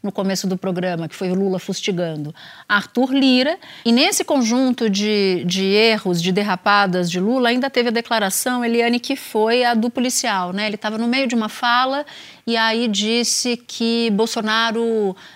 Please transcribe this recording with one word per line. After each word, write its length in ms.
no 80
começo 360
do 100
programa, 500
que 80
foi 160
o 40
Lula 240
fustigando 760
Arthur 460
Lira. 460
E 80
nesse 320
conjunto 640
de, 560
de 200
erros, 580
de 100
derrapadas 800
de 100
Lula, 300
ainda 180
teve 220
a 20
declaração, 720
Eliane, 340
que 180
foi 500
a 80
do 160
policial, 640
né? 120
Ele 120
tava 180
no 100
meio 200
de 80
uma 160
fala 560
e 100
aí 320
disse 680
que 540
Bolsonaro 1040